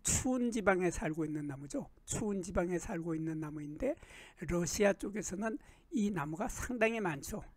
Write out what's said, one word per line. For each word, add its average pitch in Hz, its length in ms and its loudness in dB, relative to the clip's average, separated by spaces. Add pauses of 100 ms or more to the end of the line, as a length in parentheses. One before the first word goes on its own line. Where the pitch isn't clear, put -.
추운 247 480 2
지방에 185 380 4
살고 156 360 0
있는 151 220 -4
나무죠. 143 420 -6 (160)
추운 202 360 0
지방에 180 380 2
살고 170 360 -2
있는 160 240 -2
나무인데, 151 560 -4 (520)
러시아 175 460 4
쪽에서는 208 640 -4 (340)
이 208 180 4
나무가 160 380 -2
상당히 226 540 0
많죠. 175 420 -4 (140)